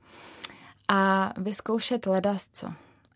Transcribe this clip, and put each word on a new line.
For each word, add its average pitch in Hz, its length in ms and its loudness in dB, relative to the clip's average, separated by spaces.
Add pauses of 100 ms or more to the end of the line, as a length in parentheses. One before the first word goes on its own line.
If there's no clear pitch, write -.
(880)
a 190 500 4
vyzkoušet 220 680 -2
ledasco. 190 680 0 (420)